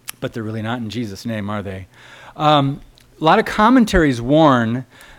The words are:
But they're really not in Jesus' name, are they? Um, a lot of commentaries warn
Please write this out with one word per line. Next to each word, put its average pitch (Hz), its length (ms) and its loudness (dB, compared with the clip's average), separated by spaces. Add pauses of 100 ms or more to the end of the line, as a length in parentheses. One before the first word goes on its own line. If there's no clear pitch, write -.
(200)
But 127 140 -8
they're 117 80 -8
really 110 180 -8
not 117 200 -6
in 107 100 -10
Jesus' 104 340 -8
name, 107 240 -6
are 104 140 -6
they? 95 240 -12 (500)
Um, 147 460 0 (360)
a 156 60 -4
lot 175 140 6
of 214 80 0
commentaries 202 760 2
warn 127 640 2 (340)